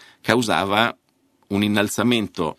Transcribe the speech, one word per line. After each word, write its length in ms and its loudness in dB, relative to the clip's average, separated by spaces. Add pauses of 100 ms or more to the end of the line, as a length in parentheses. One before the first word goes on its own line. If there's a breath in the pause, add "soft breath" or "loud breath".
(220 loud breath)
causava 720 0 (540)
un 140 0
innalzamento 960 -2